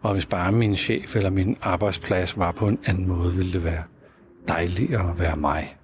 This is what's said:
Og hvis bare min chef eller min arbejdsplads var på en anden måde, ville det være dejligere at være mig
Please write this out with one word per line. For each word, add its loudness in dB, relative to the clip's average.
Og 0
hvis 0
bare 0
min 4
chef -2
eller 2
min 2
arbejdsplads 0
var 0
på 0
en 2
anden 0
måde, 2
ville 0
det -2
være -2
dejligere 0
at -4
være 0
mig -2